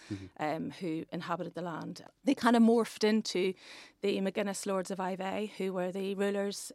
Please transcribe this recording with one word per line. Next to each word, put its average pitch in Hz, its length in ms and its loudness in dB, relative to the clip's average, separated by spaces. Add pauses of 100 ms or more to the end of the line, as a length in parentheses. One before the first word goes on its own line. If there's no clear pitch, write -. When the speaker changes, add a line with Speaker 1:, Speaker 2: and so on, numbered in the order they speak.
(140)
Speaker 1:
Mm-hmm. 98 120 -8 (140)
Speaker 2:
um, 156 400 -4
who 165 320 -4
inhabited 170 440 -6
the 165 80 -6
land. 170 400 -8 (200)
They 269 120 4
kind 240 200 6
of 233 60 10
morphed 226 420 4
into 202 520 2 (460)
the 202 180 2
McGuinness 196 480 -2
Lords 190 240 -2
of 185 80 -6
Ivey, 190 580 -4
who 190 160 -2
were 180 180 -2
the 190 220 -4
rulers 202 600 -2